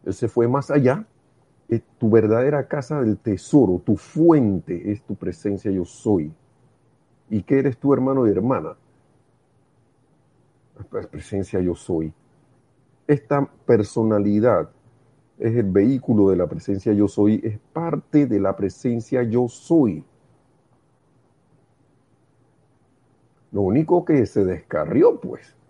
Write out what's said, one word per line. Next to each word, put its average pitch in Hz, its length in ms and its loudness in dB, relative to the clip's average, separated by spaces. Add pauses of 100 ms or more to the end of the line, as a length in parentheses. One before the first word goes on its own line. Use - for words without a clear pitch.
Él 92 80 -6
se 120 140 -4
fue 117 200 0
más 135 220 -2
allá. 139 360 2 (640)
Eh, 117 140 -2 (160)
tu 110 140 0
verdadera 117 560 2
casa 147 340 -6
del 107 160 0
tesoro, 98 680 0
tu 104 140 0
fuente 104 920 0
es 104 100 -8
tu 104 140 -10
presencia 98 560 -6
yo 92 120 -2
soy. 87 480 -4 (1000)
¿Y 107 120 -4
qué 135 180 0
eres 135 200 -2
tú, 139 120 0
hermano 131 360 0
y 101 40 4
hermana? 95 460 -4 (2000)
La - 240 -12
presencia - 580 -8
yo 90 140 -2
soy. 80 400 -6 (920)
Esta 143 420 -2 (160)
personalidad 107 1040 2 (680)
es 113 160 -2
el 104 160 0
vehículo 107 580 2
de 92 60 2
la 87 120 -2
presencia 95 440 -6
yo 101 160 2
soy, 104 360 2
es 107 140 -8 (140)
parte 156 560 -2
de 107 120 -2
la 98 160 -2
presencia 117 680 -4
yo 120 240 -2
soy. 117 560 0 (3500)
Lo 101 100 -2
único 160 440 2
que 139 200 2
se 98 200 -2
descarrió, 85 720 0
pues. - 360 -16 (140)